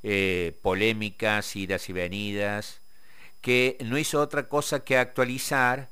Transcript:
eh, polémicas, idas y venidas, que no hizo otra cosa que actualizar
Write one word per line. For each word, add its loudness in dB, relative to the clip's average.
eh, 2
polémicas, 2
idas -2
y -6
venidas, -4
que 4
no 0
hizo 0
otra 0
cosa 0
que 4
actualizar 2